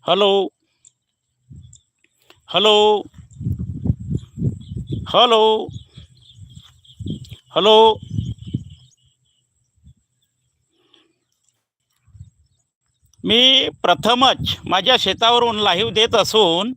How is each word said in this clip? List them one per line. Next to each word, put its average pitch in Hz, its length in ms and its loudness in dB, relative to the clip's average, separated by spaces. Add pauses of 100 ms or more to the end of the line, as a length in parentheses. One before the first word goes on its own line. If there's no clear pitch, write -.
हॅलो, 196 420 2 (2000)
हॅलो, 208 540 2 (2000)
हॅलो, 220 520 2 (1900)
हॅलो. 214 440 4 (4000)
मी 254 440 4 (140)
प्रथमच 220 840 0
माझ्या 190 360 0
शेतावरून 226 560 0
लाईव्ह 208 340 -2
देत 220 240 0
असून 202 640 0